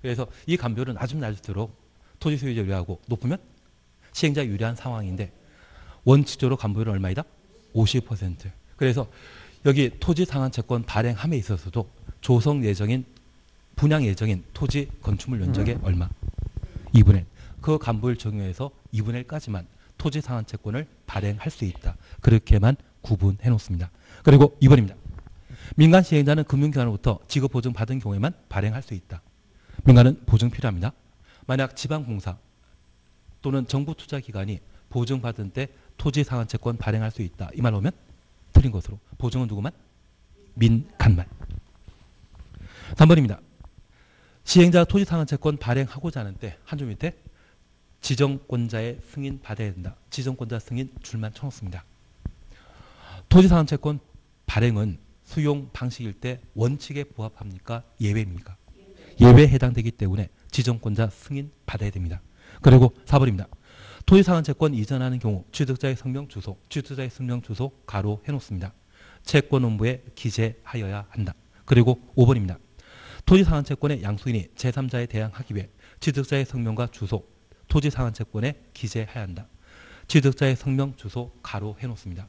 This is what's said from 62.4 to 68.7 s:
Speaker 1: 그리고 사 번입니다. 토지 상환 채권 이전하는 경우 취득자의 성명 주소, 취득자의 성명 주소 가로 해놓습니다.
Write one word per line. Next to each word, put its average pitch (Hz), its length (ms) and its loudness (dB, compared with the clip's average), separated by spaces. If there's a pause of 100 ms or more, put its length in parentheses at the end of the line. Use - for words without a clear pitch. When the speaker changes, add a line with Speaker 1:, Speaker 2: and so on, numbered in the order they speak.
Speaker 1:
그리고 131 320 10 (100)
사 143 140 2
번입니다. 107 280 0 (600)
토지 196 160 8
상환 175 200 2
채권 147 300 -2
이전하는 127 460 -4
경우 104 340 -4
취득자의 131 440 -4
성명 135 320 -10
주소, 101 280 -12 (140)
취득자의 131 400 -8
성명 123 320 -8
주소 120 300 -8 (120)
가로 104 420 -6
해놓습니다. 98 460 -8 (520)